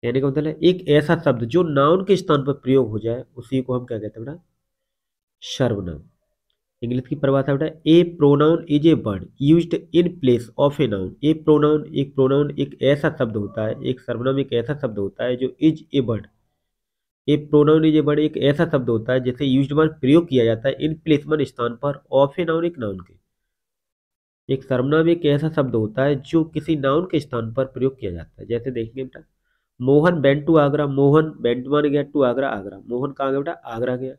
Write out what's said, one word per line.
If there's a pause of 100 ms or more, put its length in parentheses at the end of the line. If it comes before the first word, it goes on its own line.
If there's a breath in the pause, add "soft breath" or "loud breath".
कहने
का
मतलब
है
एक
ऐसा
शब्द
जो
noun
के
स्थान
पर
प्रयोग
हो
जाए, (100)
उसी
को
हम
क्या
कहते
हैं
बेटा, (960)
सर्वनाम। (800)
इंग्लिश
की
परिभाषा
बेटा, (100)
"A
pronoun
is
a
word (260)
used (160)
in (140)
place (140)
of
a
noun।" (120)
ए
प्रोनाउन,
एक
pronoun
एक
ऐसा
शब्द
होता
है,
एक
सर्वनाम
एक
ऐसा
शब्द
होता
है
जो
is
a
word, (1040)
ए
pronoun
is
a
word
एक
ऐसा
शब्द
होता
है
जिसे
used
मान
प्रयोग
किया
जाता
है
in
place
मान
स्थान
पर (100)
of
a
noun
एक
noun
के। (1300)
एक
सर्वनाम
एक
ऐसा
शब्द
होता
है
जो
किसी
noun
के
स्थान
पर
प्रयोग
किया
जाता
है।
जैसे
देखेंगे
बेटा, (580)
मोहन
went
to
आगरा,
मोहन
went
मान
गया
to
आगरा,
आगरा,
मोहन
कहाँ
गया
बेटा,
आगरा
गया।